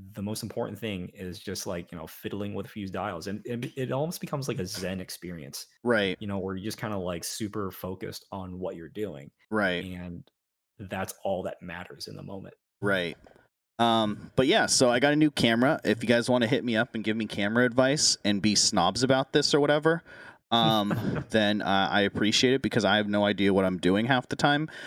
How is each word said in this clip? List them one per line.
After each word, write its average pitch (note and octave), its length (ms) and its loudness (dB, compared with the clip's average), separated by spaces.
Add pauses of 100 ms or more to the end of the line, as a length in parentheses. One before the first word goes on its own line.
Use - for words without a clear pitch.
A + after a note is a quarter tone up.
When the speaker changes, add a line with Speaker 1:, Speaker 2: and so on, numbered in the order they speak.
(140)
Speaker 1:
the G#2 100 -8
most G#2 200 -6
important G#2 360 -8
thing F#2+ 340 -8
is F2+ 260 -10
just, - 280 -8
like, F2 260 -8
you F2 60 -12
know, D#2+ 80 -12
fiddling G2+ 480 -8
with G2 100 -6
a - 60 -14
few G2 180 -10
dials. F#2 380 -6
And G2 180 -8
it, B2 320 -8
it C3 160 -4
almost D3+ 300 -4
becomes C#3 260 -6
like A#2 120 -4
a F#2 60 -4
Zen F#2 340 -6
experience, E2+ 680 -12 (180)
Speaker 2:
Right. G#2 340 2
Speaker 1:
you G#2+ 100 -10
know, G2+ 100 -4
where F#2+ 160 -6
you're F#2+ 100 -8
just G#2+ 140 -8
kinda, G#2+ 180 -4
like, F2 280 -4
super G#2 460 -6
focused F#2+ 640 -12
on F#2 260 -10
what F#2 160 -6
you're E2 140 -14
doing. D#2+ 440 -10 (180)
Speaker 2:
Right. F#2 340 0
Speaker 1:
And F2+ 420 -10 (520)
that's F#2+ 340 -8 (120)
all F#2 180 -2
that - 180 -8
matters F2 460 -12
in - 100 -14
the G2 60 -14
moment. G2 320 -14 (280)
Speaker 2:
Right. F#2 340 0 (640)
Um, A2 580 2
but C3 100 4
yeah, F3+ 200 4
so B2+ 240 4
I A#2+ 100 4
got C#3+ 140 4
a - 20 2
new D3+ 140 4
camera. A#2+ 520 4
If G#2+ 200 2
you G#2+ 60 -2
guys A#2+ 200 4
wanna B2 180 4
hit A#2 160 2
me A#2 140 0
up A#2 180 0
and A2+ 80 -6
give G#2+ 140 0
me A2+ 80 -2
camera G#2+ 400 2
advice B2+ 580 4
and G#2 200 2
be G#2+ 120 4
snobs G2 480 2
about C3 300 2
this D3 220 2
or D3 60 6
whatever, D3+ 420 2 (480)
um, A2 760 2
Speaker 1:
<laughs> - 60 -16
Speaker 2:
then, G#2 320 2
uh, G2 280 2
I G2+ 120 4
appreciate A2 500 2
it C3+ 80 2
because A2 240 0
I G2+ 140 4
have G2+ 100 0
no G#2 160 2
idea G2 300 2
what F#2+ 100 4
I'm F#2 140 0
doing F#2 260 2
half B2+ 240 0
the - 80 -4
time. D3 320 2 (180)